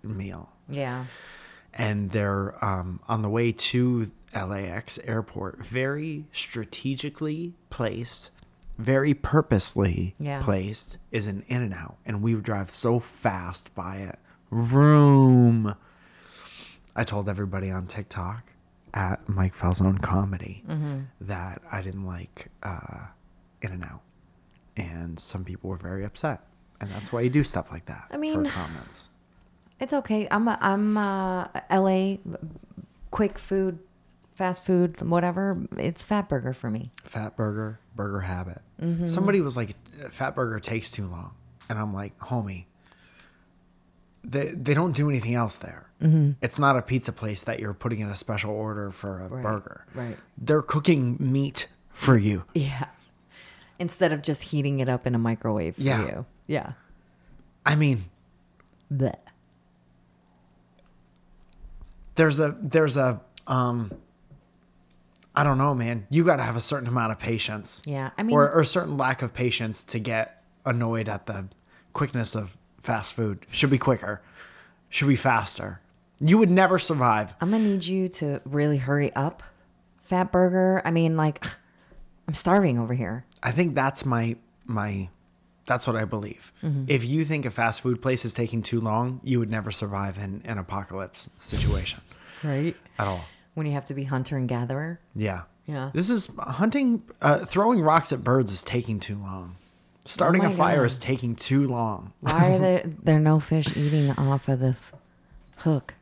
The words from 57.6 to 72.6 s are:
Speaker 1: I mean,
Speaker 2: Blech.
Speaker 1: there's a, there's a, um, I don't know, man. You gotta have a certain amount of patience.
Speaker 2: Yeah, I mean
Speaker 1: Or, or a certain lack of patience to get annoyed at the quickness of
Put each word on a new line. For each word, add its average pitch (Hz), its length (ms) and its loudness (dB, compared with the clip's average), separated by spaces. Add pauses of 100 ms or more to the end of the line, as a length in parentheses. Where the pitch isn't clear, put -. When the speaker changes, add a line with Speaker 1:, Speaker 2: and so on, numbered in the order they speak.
Speaker 1:
I 147 100 6
mean, 135 300 2 (880)
Speaker 2:
Blech. 131 220 0 (3000)
Speaker 1:
there's 156 240 6
a, 147 220 2
there's 147 360 4
a, 127 240 2 (260)
um, 120 440 0 (1400)
I 143 80 4
don't 139 140 4
know, 139 160 4
man. 117 360 -2
You 165 160 4
gotta 143 180 4
have 113 120 -2
a 117 60 0
certain 131 260 0
amount 117 260 0
of - 60 -8
patience. 110 640 -4
Speaker 2:
Yeah, 135 320 -6
I 202 60 -4
mean 220 120 2
Speaker 1:
Or, 143 160 6
or 160 100 6
a 143 40 4
certain 160 320 -2
lack 131 240 0
of 120 120 -4
patience 120 520 -2
to 117 140 -6
get 110 440 -4 (220)
annoyed 117 420 0
at 101 180 -8
the 98 220 -8 (460)
quickness 123 420 -2
of 101 220 -8 (240)